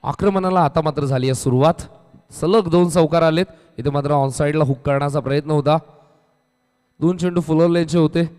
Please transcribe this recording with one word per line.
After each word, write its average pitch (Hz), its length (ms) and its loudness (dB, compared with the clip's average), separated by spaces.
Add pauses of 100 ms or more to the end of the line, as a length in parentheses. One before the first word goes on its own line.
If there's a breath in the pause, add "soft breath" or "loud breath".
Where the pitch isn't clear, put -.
आक्रमणाला 185 580 0
आता 156 200 0
मात्र 147 240 -4
झाली 131 200 -2
आहे 131 80 0
सुरुवात. 131 400 2 (580)
सलग 185 380 0
दोन 175 200 2
चौकार 165 320 2
आलेत. 165 240 2 (320 loud breath)
इथे 139 120 -4
मात्र 143 220 -2
ऑन 139 180 0
साइडला 147 340 0
हुक 135 140 0
करण्याचा 143 420 -2
प्रयत्न 139 320 -2
होता. 147 260 2 (1200)
दोन 175 180 0
चेंडू 175 240 -2
फुलरलेनचे 160 560 0
होते 165 280 2 (140)